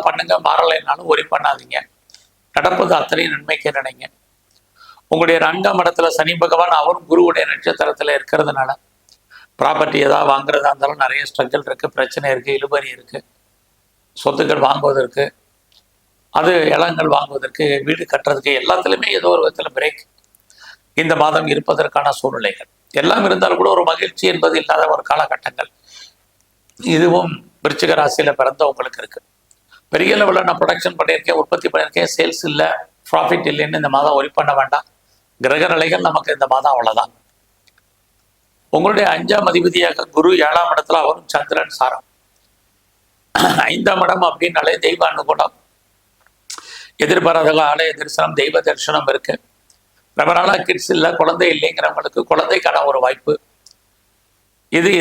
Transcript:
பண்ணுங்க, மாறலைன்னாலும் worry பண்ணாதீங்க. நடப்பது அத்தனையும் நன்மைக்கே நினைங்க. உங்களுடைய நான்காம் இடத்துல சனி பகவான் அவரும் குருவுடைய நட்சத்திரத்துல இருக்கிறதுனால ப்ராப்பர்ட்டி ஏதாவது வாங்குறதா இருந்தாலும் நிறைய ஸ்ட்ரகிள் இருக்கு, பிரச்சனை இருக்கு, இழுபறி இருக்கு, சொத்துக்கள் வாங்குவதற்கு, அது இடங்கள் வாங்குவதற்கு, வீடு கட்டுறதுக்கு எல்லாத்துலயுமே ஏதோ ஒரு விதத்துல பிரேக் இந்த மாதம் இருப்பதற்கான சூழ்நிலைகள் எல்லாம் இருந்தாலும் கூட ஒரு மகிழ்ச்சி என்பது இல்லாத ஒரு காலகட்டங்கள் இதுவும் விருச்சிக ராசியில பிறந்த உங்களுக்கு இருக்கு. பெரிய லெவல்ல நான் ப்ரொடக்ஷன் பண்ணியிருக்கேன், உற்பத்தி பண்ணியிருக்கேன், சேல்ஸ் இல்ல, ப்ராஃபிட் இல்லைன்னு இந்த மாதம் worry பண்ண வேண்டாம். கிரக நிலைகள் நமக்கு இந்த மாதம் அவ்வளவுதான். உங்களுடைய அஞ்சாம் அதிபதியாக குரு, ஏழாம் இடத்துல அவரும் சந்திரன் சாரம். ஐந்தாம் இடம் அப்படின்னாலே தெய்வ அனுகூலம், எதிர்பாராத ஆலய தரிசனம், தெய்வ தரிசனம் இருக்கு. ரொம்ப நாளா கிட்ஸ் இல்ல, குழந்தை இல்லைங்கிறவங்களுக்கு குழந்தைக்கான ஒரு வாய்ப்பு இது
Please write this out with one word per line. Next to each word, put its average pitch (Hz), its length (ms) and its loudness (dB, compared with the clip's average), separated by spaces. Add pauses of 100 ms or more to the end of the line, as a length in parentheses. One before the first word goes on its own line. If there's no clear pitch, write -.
பண்ணுங்க, 170 260 0 (160)
மாறலைன்னாலும் 160 600 0
worry 151 220 0
பண்ணாதீங்க. 135 440 -4 (800)
நடப்பது 175 400 0
அத்தனையும் 160 380 -2
நன்மைக்கே 147 420 -6
நினைங்க. 131 280 -10 (1080)
உங்களுடைய 165 320 4
நான்காம் 190 380 0
இடத்துல 170 340 2
சனி 160 160 0 (100)
பகவான் 170 380 2
அவரும் 160 300 -2
குருவுடைய 170 420 4
நட்சத்திரத்துல 151 640 -2
இருக்கிறதுனால 139 540 -2 (920)
ப்ராப்பர்ட்டி 156 380 0 (100)
ஏதாவது 147 240 2
வாங்குறதா 143 400 0
இருந்தாலும் 143 320 -4
நிறைய 135 260 -2
ஸ்ட்ரகிள் 139 380 -4
இருக்கு, 131 280 -8
பிரச்சனை 139 380 -4
இருக்கு, 127 240 -6
இழுபறி 139 380 -4
இருக்கு, 127 220 -16 (1040)
சொத்துக்கள் 143 440 0
வாங்குவதற்கு, 139 600 0 (1120)
அது 170 120 2 (220)
இடங்கள் 160 420 0
வாங்குவதற்கு, 143 480 -4 (240)
வீடு 165 240 -6
கட்டுறதுக்கு 139 480 -2
எல்லாத்துலயுமே 185 500 0 (100)
ஏதோ 175 140 2
ஒரு 165 120 2
விதத்துல 156 320 -6
பிரேக் 151 260 -4 (1000)
இந்த 165 120 2 (100)
மாதம் 156 320 0
இருப்பதற்கான 147 520 -2 (120)
சூழ்நிலைகள் 120 500 -6 (320)
எல்லாம் 202 280 2
இருந்தாலும் 185 300 2
கூட 190 160 4
ஒரு 180 60 2 (100)
மகிழ்ச்சி 180 320 -4 (100)
என்பது 160 280 0
இல்லாத 156 200 0 (120)
ஒரு 156 160 -6
காலகட்டங்கள் - 600 -4 (1300)
இதுவும் 170 340 2 (340)
விருச்சிக 160 360 0
ராசியில 147 400 2
பிறந்த 135 300 0
உங்களுக்கு 127 320 -8
இருக்கு. - 180 -18 (720)
பெரிய 185 260 0
லெவல்ல 190 300 2
நான் 170 120 -2
ப்ரொடக்ஷன் 175 380 -2
பண்ணியிருக்கேன், 160 420 0
உற்பத்தி 170 300 -2
பண்ணியிருக்கேன், 160 420 -2
சேல்ஸ் 165 360 -2
இல்ல, 147 140 -2 (460)
ப்ராஃபிட் 165 420 0
இல்லைன்னு 151 300 -4
இந்த 143 140 -2
மாதம் 147 220 2
worry 139 220 0
பண்ண 147 200 0
வேண்டாம். 135 280 -2 (580)
கிரக 151 280 2
நிலைகள் 165 340 0
நமக்கு 156 300 -2
இந்த 139 160 0
மாதம் 135 220 2
அவ்வளவுதான். 113 380 0 (1600)
உங்களுடைய 196 380 2
அஞ்சாம் 185 360 0
அதிபதியாக 175 560 0 (100)
குரு, 160 140 4 (160)
ஏழாம் 170 280 2
இடத்துல 160 300 0
அவரும் 160 300 -4
சந்திரன் 156 440 -2
சாரம். - 280 -2 (1600)
ஐந்தாம் 185 360 0
இடம் 185 240 0
அப்படின்னாலே 160 440 -2 (120)
தெய்வ 170 240 2
அனுகூலம், 156 440 -2 (1500)
எதிர்பாராத 165 460 2 (180)
ஆலய 156 300 0
தரிசனம், 156 420 -2
தெய்வ 156 260 2
தரிசனம் 147 460 -2
இருக்கு. - 220 -6 (840)
ரொம்ப 156 180 2
நாளா 190 160 2 (140)
கிட்ஸ் - 280 -4
இல்ல, 160 100 2 (140)
குழந்தை 170 340 2
இல்லைங்கிறவங்களுக்கு 151 680 -4 (100)
குழந்தைக்கான 156 480 0 (100)
ஒரு 135 160 0
வாய்ப்பு 135 280 -2 (1400)
இது 175 120 2 (100)